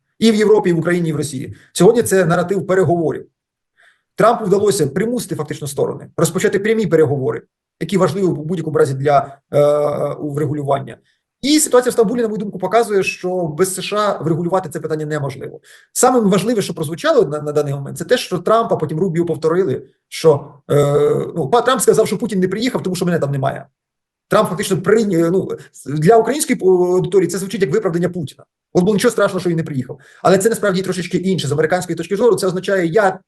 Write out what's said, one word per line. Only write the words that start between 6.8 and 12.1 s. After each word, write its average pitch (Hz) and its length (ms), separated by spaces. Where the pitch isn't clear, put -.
переговори, 147 560
які 170 160
важливі 180 280
в 147 200
будь-якому 156 340
разі 139 160
для, 139 440
е, 147 640
у 147 160
врегулювання. 139 680
І 302 180
ситуація 247 300
в - 20
Стамбулі, 233 300